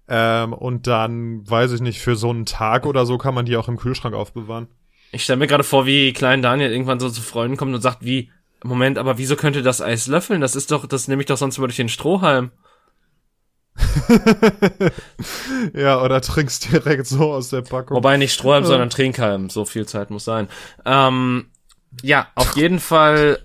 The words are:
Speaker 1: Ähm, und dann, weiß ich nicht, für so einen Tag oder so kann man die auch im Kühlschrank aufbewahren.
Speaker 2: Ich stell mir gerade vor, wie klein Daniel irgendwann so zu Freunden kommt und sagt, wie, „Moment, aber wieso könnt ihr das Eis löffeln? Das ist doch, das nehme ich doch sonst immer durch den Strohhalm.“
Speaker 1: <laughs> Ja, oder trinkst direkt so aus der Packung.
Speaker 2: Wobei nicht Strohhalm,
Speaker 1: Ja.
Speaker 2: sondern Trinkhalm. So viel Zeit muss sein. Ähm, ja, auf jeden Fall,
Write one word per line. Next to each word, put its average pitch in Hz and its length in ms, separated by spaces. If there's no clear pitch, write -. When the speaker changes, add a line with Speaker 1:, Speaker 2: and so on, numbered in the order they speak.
Speaker 1:
Ähm, 113 440
und 123 340
dann, 113 600
weiß 120 240
ich 117 80
nicht, 120 200
für 120 140
so 113 140
einen 117 160
Tag 110 400
oder 131 200
so 123 120
kann 131 160
man 120 120
die 120 120
auch 110 100
im 120 100
Kühlschrank 123 380
aufbewahren. 113 520
Speaker 2:
Ich 110 140
stell 131 120
mir 143 100
gerade 143 180
vor, 135 200
wie 135 280
klein 131 280
Daniel 123 300
irgendwann 127 280
so 127 100
zu 113 120
Freunden 120 360
kommt 135 180
und 113 60
sagt, 123 240
wie, 127 240
„Moment, 127 340
aber 127 200
wieso 131 180
könnt 143 220
ihr 127 60
das 127 180
Eis 113 260
löffeln? 175 340
Das 131 140
ist 139 160
doch, 143 140
das 127 240
nehme 135 120
ich 139 60
doch 135 100
sonst 135 200
immer 131 100
durch 123 100
den 117 120
Strohhalm.“ 143 640
Speaker 1:
<laughs> 202 1160
Ja, 139 280
oder 131 200
trinkst - 500
direkt 139 360
so 151 260
aus 127 160
der 131 120
Packung. 127 360
Speaker 2:
Wobei 135 200
nicht 135 160
Strohhalm, 139 300
Speaker 1:
Ja. 139 60
Speaker 2:
sondern 123 200
Trinkhalm. 110 600
So 104 160
viel 110 200
Zeit 101 240
muss 104 160
sein. 110 220
Ähm, 127 640
ja, 135 340
auf 127 200
jeden 170 240
Fall, 151 640